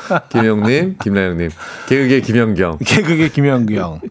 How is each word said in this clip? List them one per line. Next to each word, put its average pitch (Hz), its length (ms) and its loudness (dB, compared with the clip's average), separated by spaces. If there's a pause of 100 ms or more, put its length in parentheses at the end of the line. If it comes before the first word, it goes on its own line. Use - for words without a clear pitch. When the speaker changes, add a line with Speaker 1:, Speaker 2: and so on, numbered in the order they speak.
(300)
Speaker 1:
김영님, 117 720 0
김나영님. 92 500 -2 (380)
개그계 135 340 2
김연경. 104 600 0
Speaker 2:
개그계 160 440 2
김연경. 107 720 0 (100)